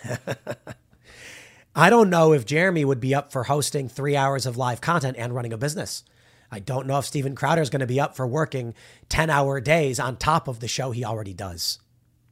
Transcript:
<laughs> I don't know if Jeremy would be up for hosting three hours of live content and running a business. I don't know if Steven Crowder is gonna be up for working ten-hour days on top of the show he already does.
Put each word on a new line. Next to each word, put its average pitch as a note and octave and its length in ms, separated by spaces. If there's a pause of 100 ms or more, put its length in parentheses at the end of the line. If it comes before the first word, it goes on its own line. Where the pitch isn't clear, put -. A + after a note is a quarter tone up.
<laughs> - 1700
I D#3+ 160
don't A3+ 200
know D#3+ 220
if C#3 120
Jeremy D#3+ 400
would C3+ 160
be C3 140
up C#3+ 160
for A#2+ 140
hosting C#3 440
three C#3+ 280
hours C3+ 280
of B2 120
live B2 240
content C#3+ 380
and B2 160
running A#2+ 180
a A2 60
business. D3 440 (480)
I G#2 100
don't C3+ 260
know C3+ 120
if C3 60
Steven C#3 300
Crowder D#3 260
is C#3 100
gonna C3+ 160
be B2 140
up D3+ 160
for C3 100
working B2+ 480 (340)
ten-hour C#3+ 520
days C#3+ 400
on B2+ 160
top D#3 320
of A#2 120
the B2 80
show C3 240
he A#2+ 120
already G#2+ 300
does. F2+ 440 (540)